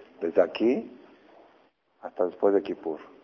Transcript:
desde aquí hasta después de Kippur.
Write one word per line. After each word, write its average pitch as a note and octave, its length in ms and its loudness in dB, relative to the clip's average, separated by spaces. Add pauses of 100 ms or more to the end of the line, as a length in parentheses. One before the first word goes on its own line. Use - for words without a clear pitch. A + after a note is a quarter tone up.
(220)
desde E2+ 200 2
aquí A#2 580 0 (1000)
hasta F2+ 240 -2
después G2 280 2
de G2 80 4
Kippur. E2+ 380 -8 (240)